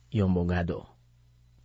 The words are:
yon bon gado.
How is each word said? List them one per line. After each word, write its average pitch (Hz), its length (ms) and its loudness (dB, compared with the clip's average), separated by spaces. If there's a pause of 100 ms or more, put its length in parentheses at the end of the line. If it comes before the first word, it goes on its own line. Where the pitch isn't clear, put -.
(120)
yon 95 220 2
bon 87 140 0
gado. 87 360 -2 (800)